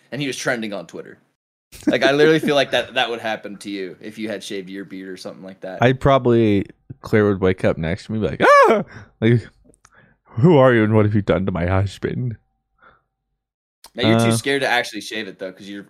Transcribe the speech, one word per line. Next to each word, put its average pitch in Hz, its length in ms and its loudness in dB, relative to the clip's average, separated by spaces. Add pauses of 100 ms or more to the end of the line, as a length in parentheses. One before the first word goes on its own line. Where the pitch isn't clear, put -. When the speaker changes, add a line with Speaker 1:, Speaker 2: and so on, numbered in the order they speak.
(120)
Speaker 1:
and 131 80 -8
he 143 60 -6
was 123 100 -6
trending 110 380 -6
on 87 120 -12
Twitter. - 320 -18 (680)
Like, 123 160 0
I 135 100 4
literally 156 260 4
feel 151 160 -2
like 139 180 0
that, 117 220 -2
that 123 140 0
would 117 120 -8
happen 107 380 -8
to 104 120 -12
you 95 320 -8
if 110 160 -16
you 107 100 -8
had 98 160 -10
shaved 98 240 -10
your 98 160 -12
beard 95 240 -16
or 92 80 -14
something 92 260 -16
like 95 200 -20
that. 92 200 -8
Speaker 2:
I 127 120 4
probably, 120 720 2 (340)
Claire 107 240 2
would 101 160 0
wake 92 240 0
up 95 140 0
next 82 280 -4
to 107 60 -10
me 110 60 -4
and 104 80 -2 (120)
be - 60 0
like, 466 60 6 (180)
"Ah! 208 160 2 (380)
Like, 113 260 2 (760)
who 151 340 4
are 131 160 6
you 110 100 4
and 107 100 2
what 107 100 6
have 104 100 0
you 104 80 2
done 92 240 0
to 98 60 -4
my 85 140 -2
husband?" 98 680 -2 (1600)
Speaker 1:
Now, 120 140 -2
you're 113 120 4
too 117 60 2
Speaker 2:
Uh, 113 100 2
Speaker 1:
scared 139 260 -2
to 123 60 0
actually 117 320 -2
shave 110 260 -10
it, 90 120 -16
though, 95 140 -10
'cause 98 160 -20
you're, 101 220 -14